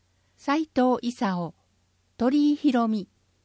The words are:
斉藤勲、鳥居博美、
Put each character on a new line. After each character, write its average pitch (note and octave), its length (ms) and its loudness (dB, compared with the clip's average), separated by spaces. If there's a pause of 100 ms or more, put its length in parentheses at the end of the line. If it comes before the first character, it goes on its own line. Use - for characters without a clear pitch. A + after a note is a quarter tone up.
(360)
斉 D#4 380 -4
藤 B3+ 280 2
勲、 F#3+ 520 -4 (640)
鳥 D4 360 2
居 D4 40 0
博 A#3+ 320 2
美、 G#3+ 200 -4 (360)